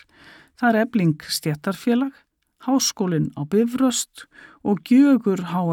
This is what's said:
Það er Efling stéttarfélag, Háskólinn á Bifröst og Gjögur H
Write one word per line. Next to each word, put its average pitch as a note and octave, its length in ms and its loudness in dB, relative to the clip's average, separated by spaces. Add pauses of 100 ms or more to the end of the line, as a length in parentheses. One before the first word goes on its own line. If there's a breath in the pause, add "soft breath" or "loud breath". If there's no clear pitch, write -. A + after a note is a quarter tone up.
(540 soft breath)
Það B3 160 -2
er A3 160 2
Efling F3 400 0
stéttarfélag, A#3 880 -4 (540)
Háskólinn F3+ 680 -2
á C#3 80 -10
Bifröst A#3 880 -2 (340 soft breath)
og - 240 -4
Gjögur A#3 640 4
H F3+ 220 -2